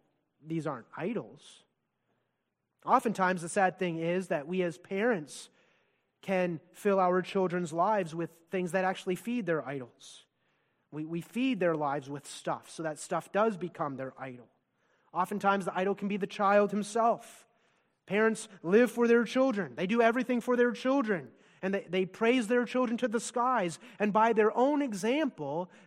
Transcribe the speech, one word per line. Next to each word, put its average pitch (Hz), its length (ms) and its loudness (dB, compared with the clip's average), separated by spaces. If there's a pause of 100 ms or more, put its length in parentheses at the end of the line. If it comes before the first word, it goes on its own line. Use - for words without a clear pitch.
(460)
these 156 200 -4
aren't 131 300 -8
idols. 151 680 -10 (1200)
Oftentimes, 185 560 2
the 170 80 -8
sad 185 280 0
thing 170 220 -4
is 175 280 -2
that 147 200 -4
we 185 140 -2
as 175 160 -4
parents 196 720 -4 (720)
can 180 380 -2 (120)
fill 196 280 0
our 180 220 2
children's 180 520 -2
lives 175 420 0
with 165 140 -6 (220)
things 180 200 -4
that 185 140 0
actually 185 300 -2
feed 240 300 -6
their 160 220 -2
idols. - 580 -14 (680)
We, 156 140 -8
we 165 160 -6
feed 240 380 -2
their 170 160 2
lives 143 340 -4
with 143 160 -10
stuff, - 440 -8
so - 140 -10
that 156 160 -6
stuff - 320 -6
does 208 260 2
become 156 400 -6
their 131 200 -8
idol. 127 300 -14 (680)
Oftentimes, 196 520 0
the 180 120 -4
idol 190 180 0
can 202 120 -6
be 202 100 -2
the 190 100 -4
child 208 440 4
himself. 214 760 -2 (600)
Parents 214 420 0 (160)
live 226 280 6
for 240 160 2
their 233 160 6
children. 208 520 0
They 170 120 -2
do 233 140 2
everything 233 400 2
for 247 140 0
their 240 160 4
children. 214 560 0 (340)
And 190 120 -2
they, 190 160 -4
they 185 160 0
praise 226 420 0
their 247 180 2
children 247 340 -2
to 254 80 0
the 220 120 0
skies. 233 580 0 (220)
And 208 140 0
by 220 200 6
their 214 220 4
own 277 260 4
example, 202 880 -2 (180)